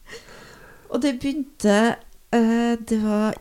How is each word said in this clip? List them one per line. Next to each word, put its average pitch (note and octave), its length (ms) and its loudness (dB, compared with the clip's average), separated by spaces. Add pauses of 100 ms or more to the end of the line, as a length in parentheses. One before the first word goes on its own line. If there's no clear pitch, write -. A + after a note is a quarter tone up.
(880)
Og - 120 -4
det C4+ 180 0
begynte, A#3 760 0 (360)
eh, A#3 460 2
det A3+ 220 -4
var G#3+ 420 0